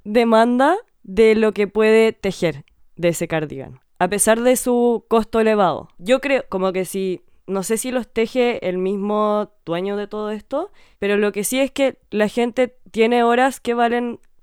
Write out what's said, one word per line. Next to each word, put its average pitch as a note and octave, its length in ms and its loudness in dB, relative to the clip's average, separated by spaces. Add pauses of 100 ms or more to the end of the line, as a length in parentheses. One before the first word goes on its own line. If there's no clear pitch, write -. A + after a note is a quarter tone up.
demanda A#3+ 760 4 (280)
de A3 320 4
lo A3 160 2
que G3+ 160 -2
puede A3 440 4
tejer E3 520 -4 (320)
de E3+ 140 0
ese E3 180 -6
cardigan, C#3+ 500 -8 (220)
a F3+ 80 2
pesar G#3+ 320 2
de B3 160 4
su A#3+ 500 0
costo A3+ 320 0
elevado. G#3 480 2 (120)
Yo A#3+ 220 0
creo C4+ 280 -2
como F#3+ 240 -2
que F#3 120 -4
si... F#3+ 380 -6 (240)
No F#3+ 160 -4
sé A3 140 -2
si B3+ 160 -6
los A#3+ 200 -6
teje A#3 560 -2
el F3+ 100 -4
mismo G#3 760 -2 (120)
dueño F#3 320 -4
de G#3 120 -8
todo G#3+ 240 -8
esto, C4+ 400 -8 (260)
pero G3+ 180 0
lo G#3 140 0
que G3+ 140 -6
sí C4 160 -2
es C4+ 100 0
que - 280 -2 (120)
la G#3 160 0
gente B3 500 -2 (140)
tiene A#3 320 2
horas B3 380 2
que A#3 140 -4
valen, A#3+ 440 -2 (240)